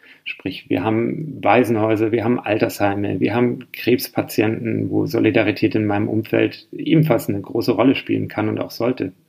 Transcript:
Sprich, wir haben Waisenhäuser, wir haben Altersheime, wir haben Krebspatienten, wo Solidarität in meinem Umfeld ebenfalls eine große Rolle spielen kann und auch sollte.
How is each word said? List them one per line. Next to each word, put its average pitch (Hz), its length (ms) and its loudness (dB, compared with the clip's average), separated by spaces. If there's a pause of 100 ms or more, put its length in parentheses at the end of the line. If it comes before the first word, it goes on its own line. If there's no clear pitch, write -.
(240)
Sprich, - 440 -10
wir - 160 -2
haben 117 580 -2
Waisenhäuser, 110 720 2
wir 113 100 0
haben 117 160 0
Altersheime, 101 800 -2
wir 107 160 0
haben 123 380 0
Krebspatienten, 110 1160 -2
wo 104 160 0
Solidarität 110 680 2
in 107 120 2
meinem 104 220 0
Umfeld 110 600 0
ebenfalls - 580 2
eine 101 120 -4
große 113 320 -2
Rolle 117 220 4
spielen 107 340 -4
kann 107 200 -4
und 110 120 -4
auch - 100 -6
sollte. 117 420 -4 (160)